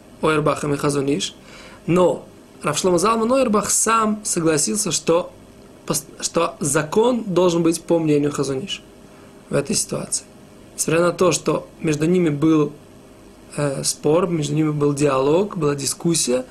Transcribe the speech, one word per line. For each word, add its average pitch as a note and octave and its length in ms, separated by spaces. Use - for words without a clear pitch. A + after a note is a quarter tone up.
Ойербахом D3+ 520
и - 20
Хазон C#3+ 300
Иш. D#3 280
Но E3+ 400
Рав D3 160
Шломо F3+ 200
Залман A3+ 320
Ойербах A#3+ 400
сам G#3+ 540
согласился, E3 640
что E3 420
пос-, - 180
что - 400
закон G#3 640
должен F3 380
быть E3 200
по E3+ 160
мнению D3 340
Хазон C3+ 320
Иш - 180
в C#3+ 40
этой D3 220
ситуации. - 480
Несмотря E3 280
на E3+ 100
то, F3 180
что - 380
между D#3 260
ними F3 240
был, D3 420
э, D3 280
спор, E3 440
между D3 260
ними D#3 160
был D3 240
диалог, D3 600
была D3 180
дискуссия, E3+ 760